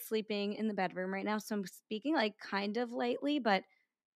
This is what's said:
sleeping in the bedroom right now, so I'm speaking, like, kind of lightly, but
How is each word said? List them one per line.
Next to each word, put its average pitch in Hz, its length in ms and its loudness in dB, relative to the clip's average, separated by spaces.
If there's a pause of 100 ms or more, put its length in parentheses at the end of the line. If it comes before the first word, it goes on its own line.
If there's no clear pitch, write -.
sleeping 208 460 0
in 220 160 0
the 208 60 0
bedroom 185 380 0
right 196 120 -2
now, 214 140 0
so 214 180 -4
I'm 196 100 -2
speaking, 220 480 -4
like, 214 240 2
kind 202 380 -2
of 240 160 -2
lightly, 262 460 0
but 208 260 4 (520)